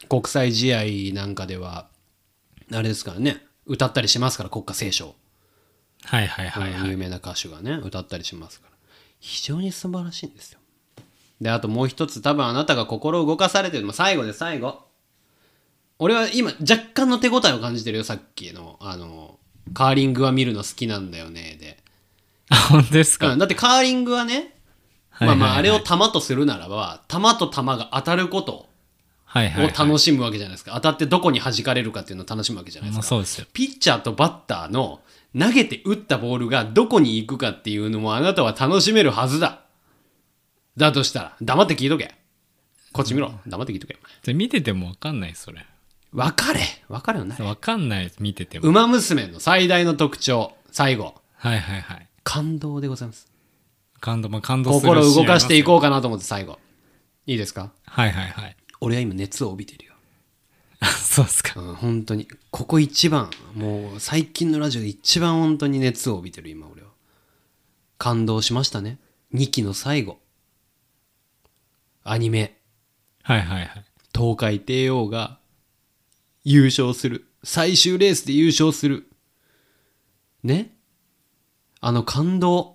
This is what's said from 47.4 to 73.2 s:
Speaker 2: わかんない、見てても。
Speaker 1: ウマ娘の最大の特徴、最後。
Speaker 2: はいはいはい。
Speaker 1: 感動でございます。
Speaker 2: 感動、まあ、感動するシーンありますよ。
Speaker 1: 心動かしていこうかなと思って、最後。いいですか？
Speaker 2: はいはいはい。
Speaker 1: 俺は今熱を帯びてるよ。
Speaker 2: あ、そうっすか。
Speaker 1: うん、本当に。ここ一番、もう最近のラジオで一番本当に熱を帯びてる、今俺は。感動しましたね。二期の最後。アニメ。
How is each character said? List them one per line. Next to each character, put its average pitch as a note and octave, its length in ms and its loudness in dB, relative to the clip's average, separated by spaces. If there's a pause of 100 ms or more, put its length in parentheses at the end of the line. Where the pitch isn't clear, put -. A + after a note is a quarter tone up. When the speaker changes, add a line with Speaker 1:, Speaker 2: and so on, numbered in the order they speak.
Speaker 2:
わ G#2 160 -6
か - 180 -6
ん E3 140 -2
な G2 140 -2
い、 F2+ 180 -8
見 G#2 140 -4
て F2+ 100 -8
て - 160 -14
も。 D#3+ 80 2
Speaker 1:
ウ D#3+ 40 6
マ A3 140 6
娘 F#3 400 2
の E2+ 140 -14
最 F3+ 260 2
大 F3 180 4
の E3 100 2
特 C#3+ 220 0
徴、 A#2+ 380 -2 (160)
最 C3+ 240 2
後。 F#2+ 220 -8 (180)
Speaker 2:
は A#2 220 -2
い - 20 0
は F#2 200 -6
い - 20 -14
は F2+ 140 -14
い。 F2 140 -20 (160)
Speaker 1:
感 D3+ 340 -4
動 C#3+ 220 -8
で C#3 80 -4
ご B2+ 80 -6
ざ B2+ 80 -10
い A#2 40 -8
ま A2 60 -16
す。 - 160 -20 (720)
Speaker 2:
感 A#2 220 -2
動、 G#2+ 60 -4
ま G#2+ 100 -4
あ、 - 20 -10
感 C3 220 -2
動 C#3 180 4
す D3 60 4
る - 0 -
シ - 0 -
ー E3+ 40 8
ン - 20 10
あ - 20 8
り D#3 60 8
ま D3+ 40 8
す C#3+ 40 8
よ。 C#3+ 40 8
Speaker 1:
心 E3 140 6
動 F#3 80 6
か E3 60 8
し C3 60 2
て D#3+ 100 8
い D3+ 60 8
こ E3+ 160 8
う - 20 0
か C#3+ 100 4
な C3+ 100 2
と B2 80 0
思 A2 80 -4
っ - 20 -4
て、 F#2+ 60 -12
最 G2 200 -6
後。 E2 140 -16 (680)
い C3+ 80 -4
い A2+ 40 -2
で G2+ 80 -4
す - 80 -10
か？ F#2+ 180 -12 (120)
Speaker 2:
は A#2+ 220 2
い G2+ 40 2
は F#2 160 -4
い - 40 -8
は G#2 180 -12
い。 - 80 -20 (240)
Speaker 1:
俺 A#2+ 160 -2
は B2 60 -2
今 G2+ 120 -4
熱 G2 300 -6
を G2+ 60 -4
帯 G2 140 -10
び - 80 -20
て - 60 -20
る - 80 -20
よ。 - 80 -20 (840)
Speaker 2:
あ、 - 60 0
そ - 360 2
う - 20 6
っ - 40 -2
す - 140 0
か。 - 160 -6
Speaker 1:
う F2 140 -10
ん、 - 20 -12
本 A2+ 300 -2
当 A2 100 -4
に。 G#2+ 140 -4 (220)
こ - 140 -8
こ D#3+ 160 4
一 D3+ 280 2
番、 C3+ 220 0 (240)
も G#2 400 -6
う G#2 60 -14
最 D#3 260 -2
近 D#3+ 260 0
の D3+ 60 0
ラ D3 100 0
ジ A#2+ 100 -4
オ - 20 -6
で G#2+ 80 -6
一 - 320 0
番 E3 200 2
本 D#3 180 4
当 D3 80 -2
に C#3 120 0
熱 C3 320 0
を G2+ 60 -2
帯 F2+ 140 -12
び - 20 -20
て - 100 -20
る、 D#2+ 80 -16
今 D#2 200 -16
俺 - 120 -20
は。 G2 60 -20 (1080)
感 A#2 300 0
動 A2 160 0
し A#2 100 0
ま C3 120 0
し - 60 -2
た G2+ 120 -6
ね。 A2+ 160 -10 (340)
二 C3 160 0
期 A#2+ 140 -2
の G2 100 -2
最 C#3 300 -2
後。 F#2+ 160 -10 (1800)
ア A2 160 -2
ニ A2+ 100 2
メ。 A2 300 -2 (640)